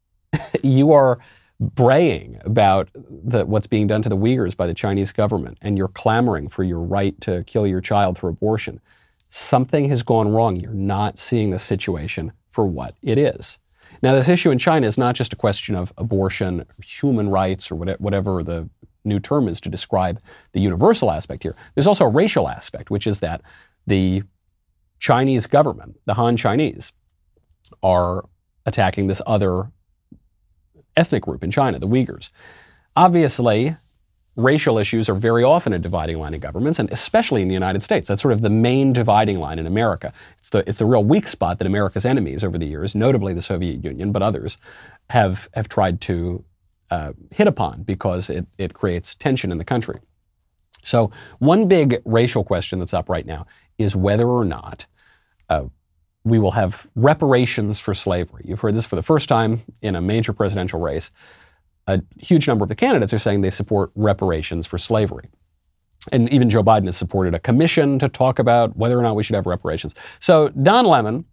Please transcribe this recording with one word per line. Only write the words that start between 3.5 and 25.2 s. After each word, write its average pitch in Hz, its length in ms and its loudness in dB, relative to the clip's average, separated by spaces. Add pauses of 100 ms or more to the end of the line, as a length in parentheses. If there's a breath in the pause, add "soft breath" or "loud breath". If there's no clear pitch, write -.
being 107 200 0
done 107 160 0
to 113 60 -2
the 101 80 0
Uyghurs 107 380 0
by 87 120 -2
the 85 60 -4
Chinese 98 380 -2
government, 101 500 -2
and 101 160 -2
you're 95 120 0
clamoring 110 580 0
for - 160 -6
your 87 160 -2
right 98 420 -2
to 90 220 -4
kill 104 240 -2
your 92 140 -2
child 98 360 0
through 92 120 -4
abortion, 110 500 -4 (500)
something 139 600 0
has 127 120 0
gone 110 300 2
wrong. 113 240 2
You're 113 180 -8
not 101 460 -4
seeing 107 320 -2
the 90 80 -4
situation 80 720 -6 (180)
for 110 160 0
what 73 360 -6
it 117 160 0
is. - 420 -2 (420 soft breath)
Now, 127 120 4
this 135 160 4
issue 175 220 4
in 127 80 2
China 156 280 2
is 104 100 0
not 123 180 2
just - 180 -4
a - 40 -12
question 104 380 -2
of 90 220 -6
abortion, 95 640 -2
or - 220 -20
human 113 460 -2
rights, 95 420 -2
or 82 40 -6
whate-, 87 240 -6
whatever 98 440 -2
the 82 260 -6 (360)
new 101 140 0
term 139 280 0
is 85 140 -6
to - 80 -10
describe 92 520 -2 (320 soft breath)
the 92 80 0
universal 101 500 2
aspect - 320 -8
here. 80 120 -8 (200 loud breath)
There's 147 120 2
also 196 180 4
a 120 40 2
racial 135 380 2
aspect, - 420 -14
which 101 160 -4
is 101 140 -2
that 82 220 -6 (440 soft breath)
the 95 380 2 (760)
Chinese 131 460 2